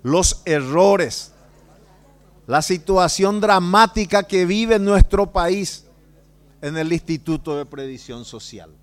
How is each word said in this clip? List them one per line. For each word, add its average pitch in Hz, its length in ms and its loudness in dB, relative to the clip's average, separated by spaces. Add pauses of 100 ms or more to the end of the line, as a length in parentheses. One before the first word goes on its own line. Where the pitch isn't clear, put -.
los 160 420 0
errores, 156 880 0 (1120)
la 139 160 0
situación 190 800 0
dramática 202 800 2
que 185 220 0
vive 220 340 0
nuestro 196 520 4
país 185 540 -4 (760)
en 151 160 -8
el 160 160 -2
Instituto 160 640 -4
de 143 80 -8
Previsión 131 600 -14
Social. 101 440 -18 (140)